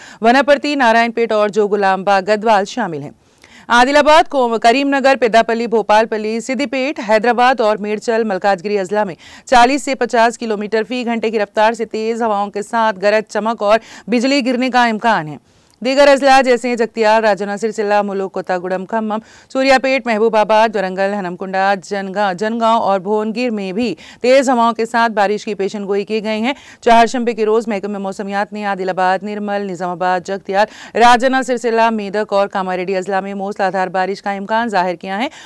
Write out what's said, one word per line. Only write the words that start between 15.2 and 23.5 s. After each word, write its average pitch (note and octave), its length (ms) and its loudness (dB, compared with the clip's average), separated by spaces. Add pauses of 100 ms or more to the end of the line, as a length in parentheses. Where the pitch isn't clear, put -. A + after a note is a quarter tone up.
है। - 300 -16 (260)
दीगर C4+ 240 4
अजला C4+ 340 6
जैसे B3 340 0
जगतियाल, A3 460 2
राजौना, G3+ 360 0
सिरसिल्ला, G#3 460 0
मुलुक, F#3+ 300 -6
कोतागुड़म, F#3 520 -4
खम्मम, A3 340 -4 (340)
सूर्यापेट, C4 540 2
महबूबाबाद, G#3+ 680 2
वरंगल, F#3+ 360 -2
हनमकुंडा, F#3+ 640 -2
जनगा-, G3 580 -4
जनगांव A3+ 460 0
और G3 200 0
भोनगिर G#3+ 520 -2